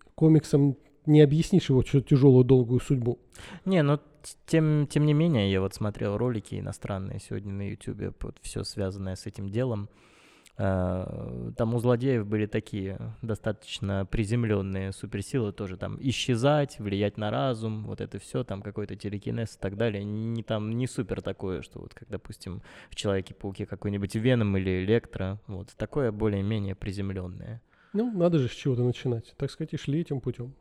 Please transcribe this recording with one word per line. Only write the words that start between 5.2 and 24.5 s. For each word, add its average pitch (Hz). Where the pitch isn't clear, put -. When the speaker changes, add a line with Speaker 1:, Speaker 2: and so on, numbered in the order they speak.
Speaker 2:
я 95
вот 95
смотрел 104
ролики 117
иностранные 98
сегодня 101
на 98
Ютубе, 101
вот -
все 98
связанное 95
с -
этим 101
делом. 110
Э, 101
там 117
у 120
злодеев 120
были 107
такие 107
достаточно 98
приземленные 101
суперсилы, 101
тоже 92
там 101
исчезать, 139
влиять 101
на 104
разум, 110
вот 104
это 104
все, -
там 101
какой-то 104
телекинез 107
и -
так 98
далее. 104
Не, 110
там 107
не 123
супер 98
такое, 95
что -
вот -
как, -
допустим, -
в -
Человеке-пауке 98
какой-нибудь 101
Веном 110